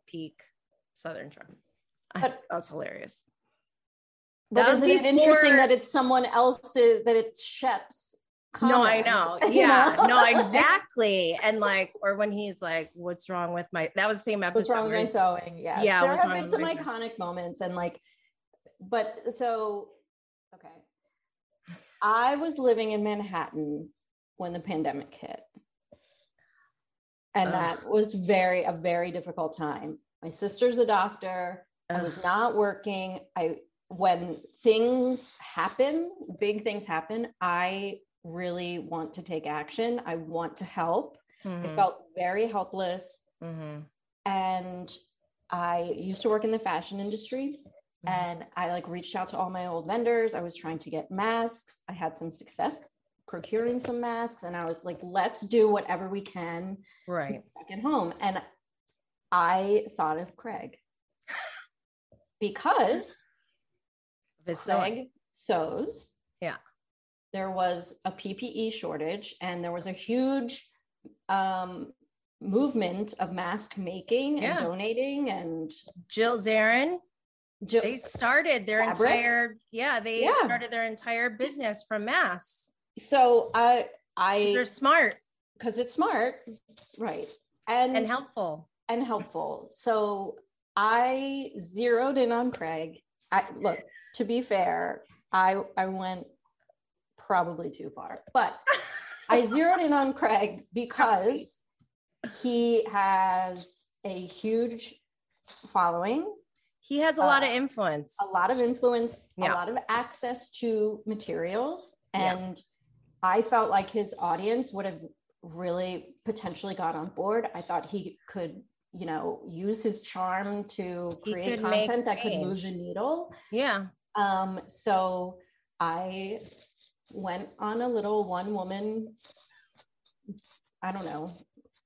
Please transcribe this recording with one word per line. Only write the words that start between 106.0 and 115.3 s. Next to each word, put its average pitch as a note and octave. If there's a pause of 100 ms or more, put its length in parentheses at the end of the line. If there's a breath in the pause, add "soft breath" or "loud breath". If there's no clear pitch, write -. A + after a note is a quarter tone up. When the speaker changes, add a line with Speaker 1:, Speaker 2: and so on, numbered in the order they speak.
Speaker 1:
He C#4+
has D#4
a D#4
lot C#4
of C#4
Speaker 2:
Uh, A#3
Speaker 1:
influence. G3+
Speaker 2:
a G3+
lot F#3+
of B3+
influence, A#3+ (160)
Speaker 1:
Yeah. F#3
Speaker 2:
a -
lot F3+
of B3 (100)
access B3 (100)
to G#3+
materials. G#3+ (180)
Speaker 1:
Yeah. F#3
Speaker 2:
And F#3 (600)
I F#3+
felt A3+
like F#3+
his G#3
audience G#3
would G3
have E3+ (420)